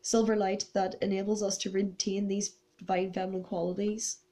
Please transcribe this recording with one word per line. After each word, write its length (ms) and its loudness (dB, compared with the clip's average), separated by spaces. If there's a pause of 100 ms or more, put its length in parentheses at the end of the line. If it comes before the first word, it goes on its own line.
silver 360 4
light 360 0
that 300 0
enables 400 0
us 160 -2
to 120 -4
retain 580 0
these 260 -2 (240)
divine 340 0
feminine 300 -2
qualities. 800 -2 (120)